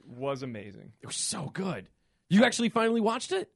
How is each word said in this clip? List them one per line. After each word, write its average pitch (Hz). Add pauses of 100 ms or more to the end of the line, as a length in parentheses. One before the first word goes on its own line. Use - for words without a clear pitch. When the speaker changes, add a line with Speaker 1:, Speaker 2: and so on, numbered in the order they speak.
Speaker 1:
was 131
amazing. 107 (100)
Speaker 2:
It 117
was -
so -
good. 170 (400)
You 202
actually 233
finally 226
watched 226
it? 370